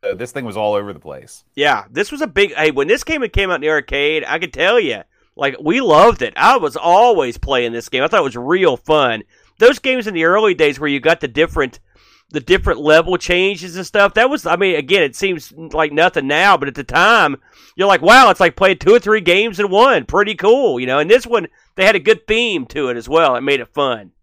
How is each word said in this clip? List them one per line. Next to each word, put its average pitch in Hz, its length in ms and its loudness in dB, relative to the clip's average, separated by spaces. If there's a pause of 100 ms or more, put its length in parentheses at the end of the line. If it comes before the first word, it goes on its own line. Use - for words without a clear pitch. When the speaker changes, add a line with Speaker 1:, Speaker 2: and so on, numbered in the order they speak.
Speaker 1:
So 98 120 -6
this 117 180 -12
thing 139 100 -10
was 107 140 -10
all 104 160 -2
over 101 180 -6
the 87 80 -16
place. 71 460 -20 (100)
Speaker 2:
Yeah, 135 340 0
this 151 220 -6
was 294 100 -8
a 302 60 -4
big, 190 280 0
hey, 156 160 0
when 139 180 -2
this - 160 0
came, 311 180 -6
it 208 80 -8
came 196 200 -4
out 175 40 -2
in 139 60 -6
the 151 80 -2
arcade, 147 580 -2
I 156 100 -4
could 165 140 -8
tell 185 300 0
you, 117 220 -6 (340)
like, 139 240 -4
we 170 180 -2
loved 202 420 4
it. 117 140 -6
I 226 220 2
was 165 180 -4
always 175 640 2
playing 123 340 -2
this 117 160 -10
game. 127 160 -2
I 156 60 -2
thought 214 100 0
it 165 40 0
was 131 120 -6
real 151 400 0
fun. 127 480 -2 (360)
Those 240 200 4
games 254 280 -4
in 208 60 -10
the 165 120 -2
early 196 280 2
days 147 240 0
where 147 120 -4
you 139 100 -2
got 160 220 0
the 143 80 -6
different, 143 500 -4 (520)
the 151 100 -6
different 170 400 -2
level 160 340 2
changes 180 640 -4
and 185 80 -10
stuff, 202 300 0
that 247 140 2
was, 294 160 -6
I 170 120 -2
mean, 185 180 0
again, 156 280 0
it 135 120 -4
seems 185 380 -6
like 156 400 -6
nothing 156 340 0
now, 175 300 2
but 143 100 -4
at 127 80 -12
the 143 80 -12
time, 170 540 2 (380)
you're 190 120 0
like, 185 160 2
"Wow, 233 260 8
it's - 100 0
like 175 160 2
playing 190 240 2
two 190 140 4
or 240 60 6
three 214 220 0
games 180 380 0
in 202 100 -2
one. 202 360 4
Pretty 202 300 -2
cool," 214 440 2
you 127 60 -6
know? 131 140 0
And 151 100 -2
this 254 160 4
one, 226 220 -4 (280)
they 190 100 0
had 214 100 4
a 185 40 -2
good 202 280 0
theme 214 400 -2
to 139 220 -6
it 120 80 -6
as 117 120 -14
well. 151 260 2
It 123 60 -4
made 139 200 0
it - 120 -16
fun. 120 380 -4 (120)